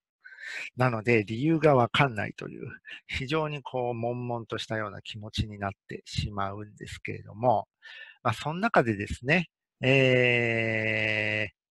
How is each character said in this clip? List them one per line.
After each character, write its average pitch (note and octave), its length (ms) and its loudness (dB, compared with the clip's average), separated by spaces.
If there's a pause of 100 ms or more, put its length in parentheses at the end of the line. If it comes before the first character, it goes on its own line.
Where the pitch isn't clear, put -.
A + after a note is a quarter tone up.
(760)
な B2 160 4
の A2+ 100 -2
で、 A2+ 220 6
理 A2+ 200 -4
由 D#3+ 140 4
が D3+ 160 8
わ A#2+ 160 6
か C#3+ 180 4
ん A#2+ 60 -8
な G2+ 140 -4
い - 60 -10
と - 160 -12
い A1 100 -14
う、 - 80 -12 (400)
非 - 180 -6
常 D3+ 240 -2
に D3 140 -8
こ B2 260 -4
う、 A#2+ 60 -2
悶 A#2+ 320 -4
々 A#2 180 -4
と A2 140 -6
し - 80 -10
た A2 100 -4
よ G#2+ 120 -4
う - 20 -10
な G2+ 100 -14
気 - 160 -14
持 G#2+ 140 -12
ち - 160 -4
に G#2 100 -12
な G2+ 120 -4
っ - 20 -2 (160)
て - 180 -12
し - 240 -6
ま G2 220 -4
う G#2 140 -10
ん G#2 100 -20
で G2 120 -14
す - 120 -14
け G#2 140 -10
れ G2 100 -12
ど G2+ 100 -18
も、 G#2+ 340 2 (540)
ま B2 80 -2
あ、 A2+ 60 2
そ D3+ 180 -6
の F3 60 -8
中 G3+ 240 4
で A2+ 120 0
で G2+ 120 -6
す - 180 -10
ね、 E3 240 2 (320)
え A2+ 1700 2
ー、 - 40 -20 (180)